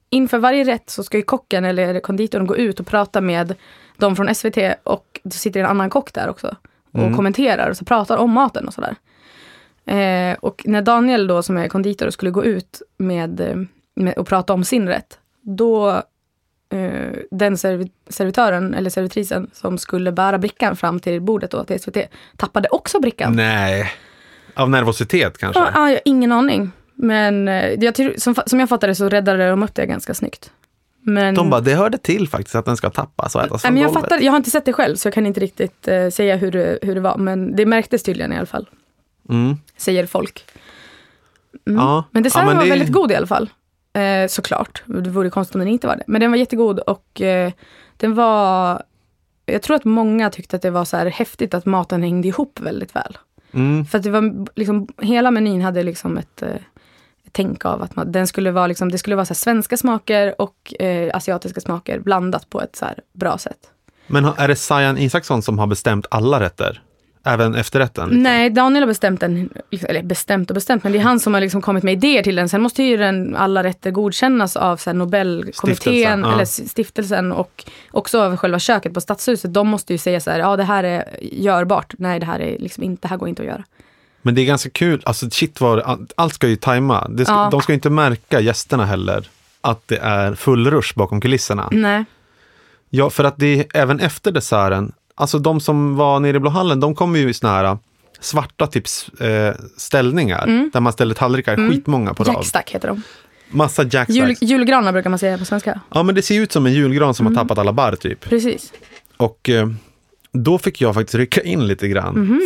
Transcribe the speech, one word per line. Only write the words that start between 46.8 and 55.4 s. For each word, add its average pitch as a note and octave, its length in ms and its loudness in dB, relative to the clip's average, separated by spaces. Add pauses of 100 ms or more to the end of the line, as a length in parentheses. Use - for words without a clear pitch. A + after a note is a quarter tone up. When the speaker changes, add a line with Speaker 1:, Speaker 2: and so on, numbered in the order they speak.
Speaker 1:
eh, F3+ 300 0 (460)
den A3 180 0
var, F#3+ 680 2 (600)
jag G#3 160 -2
tror D4+ 140 2
att - 100 0
många A3 440 2
tyckte - 260 -8
att F3+ 60 -6
det F#3 100 0
var F3 140 0
så F3 120 -4
här E3+ 80 0
häftigt F#3+ 480 -4
att F3+ 120 -4
maten F#3 380 0
hängde F3 240 0
ihop C#4 320 -4
väldigt - 360 -8
väl. - 220 -6 (360)
Speaker 2:
Mm. C#3+ 320 0
Speaker 1:
För G#3+ 120 0
att F#3 60 -2
det G#3 60 -4
var G#3 360 0 (100)
liksom, G#3 320 -2 (140)
hela A#3+ 300 2
menyn G#3 300 0